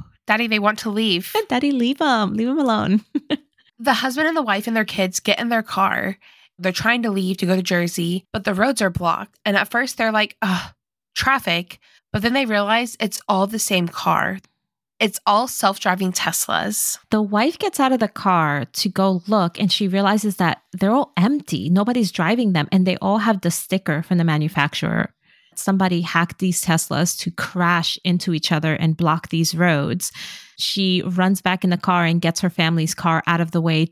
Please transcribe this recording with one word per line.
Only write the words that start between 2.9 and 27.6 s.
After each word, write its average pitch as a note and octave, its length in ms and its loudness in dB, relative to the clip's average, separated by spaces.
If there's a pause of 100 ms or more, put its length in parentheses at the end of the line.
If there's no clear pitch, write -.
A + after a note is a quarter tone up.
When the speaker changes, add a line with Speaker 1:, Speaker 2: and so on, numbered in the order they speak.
Speaker 2:
<laughs> D#4 100 -2 (400)
Speaker 1:
The A#3 160 2
husband C4 340 0
and E4 80 0
the D#4 60 0
wife G#3+ 260 -2
and A3+ 80 0
their A3 80 2
kids F#3+ 340 -2
get - 220 0
in A#3 80 -2
their A3+ 140 0
car. - 540 -2 (400)
They're F#3 140 -2
trying A#3 320 0
to A3+ 80 -2
leave F#3+ 280 -2
to F#3+ 80 -2
go F#3 100 2
to F#3 60 0
Jersey, F3 720 -2
but G#3+ 120 -6
the G#3 100 -2
roads A3+ 260 0
are G3 100 2
blocked. F3 540 -4
And G3+ 120 0
at G3 160 0
first B3+ 260 -2
they're A3+ 140 0
like, G#3+ 280 -2
"Ugh, F#3 300 -2 (460)
traffic." F3+ 640 -2 (320)
But G#3 100 -2
then A#3 100 0
they C4+ 140 0
realize A3 540 0
it's G#3+ 280 -4
all G3 200 2
the A3 100 -6
same F3+ 300 0
car. F3+ 500 -2 (600)
It's A3 260 0
all G#3+ 220 2
self-driving F#3+ 640 0
Teslas. - 840 -2 (120)
Speaker 2:
The G#3+ 120 2
wife G#3+ 360 2
gets G4 220 -2
out C4 100 4
of B3+ 80 2
the A3+ 80 0
car D#3+ 600 0
to - 220 -4
go F#3+ 380 0
look, F#3+ 320 2
and G3+ 140 2
she G3+ 160 0
realizes G3+ 480 2
that E3+ 260 0 (100)
they're G3 200 0
all C4+ 240 0
empty. F3 520 0
Nobody's G#3 440 2
driving G#3 400 2
them, D#3+ 180 0
and F#3 160 4
they F#3 120 0
all G3 200 0
have G#3 220 0
the F3 100 0
sticker E3 540 -2
from F3+ 140 0
the E3+ 60 4
manufacturer. D3+ 880 0 (420)
Somebody F#3+ 480 0
hacked E3+ 360 -2
these F#3 260 -2
Teslas E3 540 0
to - 120 -6
crash F3 720 -2